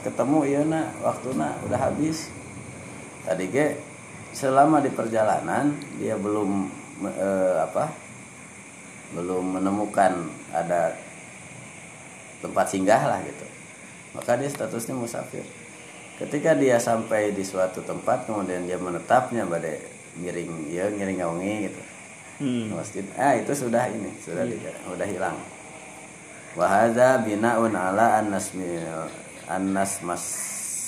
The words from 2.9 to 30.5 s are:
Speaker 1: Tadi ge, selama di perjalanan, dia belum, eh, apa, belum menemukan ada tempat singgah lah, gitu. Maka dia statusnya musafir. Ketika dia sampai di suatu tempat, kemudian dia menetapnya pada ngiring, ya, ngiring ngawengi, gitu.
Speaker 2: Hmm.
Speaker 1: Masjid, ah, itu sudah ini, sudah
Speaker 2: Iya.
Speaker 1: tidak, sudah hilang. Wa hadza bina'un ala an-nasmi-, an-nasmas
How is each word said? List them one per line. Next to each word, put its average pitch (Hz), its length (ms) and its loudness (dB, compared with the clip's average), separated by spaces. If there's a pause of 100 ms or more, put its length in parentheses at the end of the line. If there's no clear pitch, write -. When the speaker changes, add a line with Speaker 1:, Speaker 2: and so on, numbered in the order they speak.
Speaker 1:
Tadi 92 240 -2
ge, 139 320 2 (560)
selama 139 480 6
di 131 80 2
perjalanan, 113 800 2 (240)
dia 110 240 -2
belum, 101 480 0 (400)
eh, 92 560 2
apa, 110 240 0 (1300)
belum 90 400 0
menemukan 98 720 4 (240)
ada 85 400 2 (1500)
tempat 98 320 0
singgah 107 320 6
lah, 98 160 0
gitu. - 240 -10 (720)
Maka - 160 2
dia 139 160 -2
statusnya 117 480 -4
musafir. - 480 -6 (720)
Ketika 147 320 2
dia 139 240 6
sampai 113 560 4
di 95 160 -2
suatu 92 400 0
tempat, - 400 0
kemudian 92 400 -2
dia 90 80 -2
menetapnya 95 720 2
pada 80 320 -2 (400)
ngiring, 85 320 -4 (160)
ya, 90 240 -2
ngiring 95 320 -2
ngawengi, 87 320 -2 (160)
gitu. - 100 -12 (640)
Speaker 2:
Hmm. 117 320 0
Speaker 1:
Masjid, 92 400 -6
ah, 139 240 4
itu 139 160 -2
sudah 120 320 2
ini, 104 320 -6
sudah 85 240 -4
Speaker 2:
Iya. 85 160 -4
Speaker 1:
tidak, 80 160 -10 (160)
sudah 90 160 -4
hilang. 90 300 -4 (1160)
Wa 87 160 4
hadza 117 560 8
bina'un 113 480 4
ala 104 480 6
an-nasmi-, 90 640 -2 (640)
an-nasmas 95 720 0 (680)